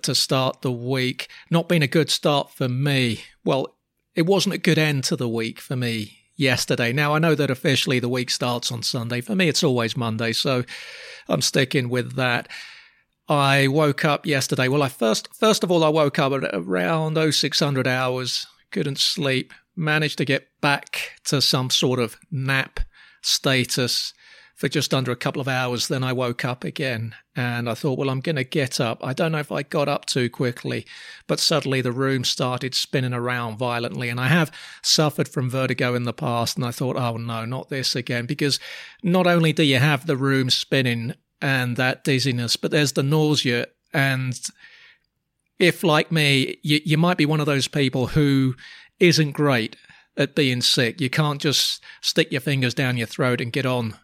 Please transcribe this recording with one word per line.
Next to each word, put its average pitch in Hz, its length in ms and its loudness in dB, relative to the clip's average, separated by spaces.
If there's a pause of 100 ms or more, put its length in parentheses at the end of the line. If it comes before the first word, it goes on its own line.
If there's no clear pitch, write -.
to 135 140 -2
start - 480 0
the 131 80 0
week. 127 580 -4 (220)
Not 165 180 2
been 170 140 4
a 135 40 2
good 151 220 2
start - 420 0
for 131 160 -4
me. 127 540 0 (240)
Well, 139 300 0 (400)
it 170 100 2
wasn't 185 300 2
a - 20 -6
good 160 220 4
end 147 260 2
to 170 100 0
the 123 140 -2
week 113 320 -4
for - 140 -8
me 113 420 -4 (180)
yesterday. 123 560 2
Now, 147 220 2
I 156 60 2
know 160 160 4
that 139 160 0
officially 131 480 0
the 120 100 -2
week 123 220 -2
starts 123 400 -2
on 117 100 -8
Sunday. 120 400 -4
For 214 140 -4
me, 185 120 4
it's - 160 2
always 120 320 2
Monday, 117 380 -2
so 127 300 0 (680)
I'm 151 120 0
sticking 135 460 0
with 123 260 -4
that. 127 360 -2 (800)
I 139 380 4
woke 147 360 2
up 147 220 0
yesterday. 131 440 0
Well, 143 140 2
I 135 60 0
first, - 460 -2
first 214 280 2
of 180 60 -2
all, 170 140 4
I 156 60 4
woke 151 280 2
up 139 160 0
at 135 180 -4
around 160 640 -2
oh 160 140 2
six - 300 0
hundred 135 280 0
hours. 127 600 -2 (240)
Couldn't 147 260 -4
sleep. - 560 0 (220)
Managed 151 420 0
to 156 80 0
get 170 220 -2 (140)
back - 500 -2 (140)
to 135 180 0
some 131 260 0
sort 127 300 2
of 117 180 -4 (140)
nap 135 480 -2 (420)
status - 920 0 (400)
for - 140 -4
just - 240 0
under 127 180 0
a 120 40 -2
couple 143 260 -4
of 127 60 -4
hours. 127 400 -2
Then 131 160 -2
I 127 100 0
woke 123 320 -2
up 127 180 -4
again 117 520 -4 (200)
and 120 320 -2
I 117 60 -2
thought, 131 240 -2
"Well, 135 140 0
I'm 131 100 -2
gonna 147 220 -2
get 131 360 -2
up." 117 240 -2
I - 80 -4
don't 160 200 0
know 156 80 -2
if 147 120 -8
I 143 120 -2
got 143 260 -2
up - 160 -4
too 123 240 0
quickly, 120 560 -4 (400)
but 151 140 -2
suddenly 131 420 2
the 120 100 0
room 131 320 0
started 127 520 -2
spinning 127 400 -2
around 120 420 -4
violently. 120 520 -4
And 120 100 -4
I 127 80 0
have 160 240 4 (320)
suffered - 440 2
from 127 220 -4
vertigo 127 460 0
in 123 80 -2
the 120 100 -4
past. 120 420 -2
And 127 100 -2
I 120 60 -4
thought, 127 240 -4
"Oh 117 220 -2
no, 117 280 -6
not 131 240 -8
this 131 260 -2
again." 120 320 -4
Because 147 320 0 (420)
not 180 240 4
only 170 280 6
do 160 100 4
you 135 160 4
have 143 260 2
the 151 100 0
room 135 360 2
spinning 123 640 0 (260)
and 127 340 0
that 127 280 0
dizziness, 123 520 0
but - 140 -4
there's 147 240 2
the 143 100 0
nausea. 139 640 2 (260)
And 131 480 0 (1160)
if, 175 260 2
like 156 280 2
me, 143 500 2
you, 147 240 2
you 156 140 2
might 175 180 2
be 147 80 2
one 151 140 2
of 147 80 0
those 139 200 0
people 131 400 0
who 135 480 2 (440)
isn't 156 320 4
great 127 440 0 (400)
at 139 200 -2
being 127 260 2
sick. 120 400 0
You 127 80 0
can't 147 320 0
just - 420 0 (180)
stick - 300 0
your 143 80 -2
fingers 131 360 0
down 127 220 0
your 117 100 -4
throat 127 340 0
and 120 100 -4
get 135 140 -2
on 123 380 -2